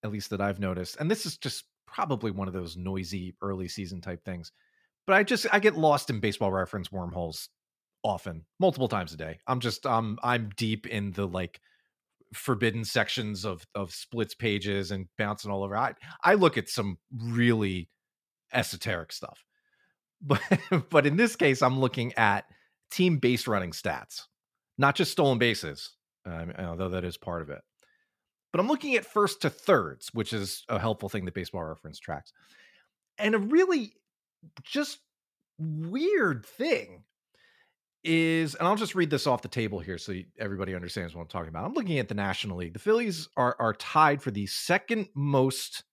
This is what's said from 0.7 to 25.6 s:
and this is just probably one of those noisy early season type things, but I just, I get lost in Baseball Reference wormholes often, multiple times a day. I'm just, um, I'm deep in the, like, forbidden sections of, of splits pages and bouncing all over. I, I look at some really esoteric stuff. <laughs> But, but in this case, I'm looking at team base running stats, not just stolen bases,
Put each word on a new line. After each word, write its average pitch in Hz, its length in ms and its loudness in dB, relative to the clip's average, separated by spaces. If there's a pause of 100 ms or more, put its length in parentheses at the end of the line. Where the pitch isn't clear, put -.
and 156 120 0
this 220 160 -2
is 151 100 -8
just - 280 -8 (200)
probably 120 460 -4
one 95 160 -4
of 90 80 -8
those 85 200 -6
noisy 92 680 -6
early 95 260 -4
season 92 340 -10
type 87 240 -10
things, 87 260 -10 (540)
but 196 100 4
I 202 60 8
just, 208 300 2
I 202 80 6
get 190 180 6
lost 156 320 4
in 113 100 0
Baseball 101 320 0
Reference 95 400 -2
wormholes 87 580 -6 (540)
often, 87 420 -2 (140)
multiple 143 280 4
times 90 260 -2
a 78 40 -16
day. 80 280 -10
I'm 127 140 0
just, 117 260 -2
um, 113 380 2
I'm 120 340 0
deep 110 300 -2
in 101 240 -4
the, 98 160 -2
like, 90 340 -6 (720)
forbidden 113 500 0
sections 107 640 -2
of, 92 300 -6
of 98 180 -6
splits - 400 -6
pages 98 560 -2
and 95 180 -6 (120)
bouncing 104 320 -2
all 98 120 -2
over. 101 140 -4
I, 123 160 0 (300)
I 180 100 8
look 185 240 6
at 110 100 -4
some 101 300 -4 (180)
really 113 720 2 (640)
esoteric 95 600 -4
stuff. - 380 -14
<laughs> - 760 -20
But, 143 140 4 (500)
but 147 160 6
in 147 120 4
this 226 180 4
case, 135 260 4
I'm 131 200 4
looking 123 320 0
at 101 320 4 (440)
team 180 280 4
base 123 280 2
running 95 260 0
stats, - 500 -6 (560)
not 139 180 4
just 175 160 0
stolen 139 260 4
bases, 104 600 -2 (280)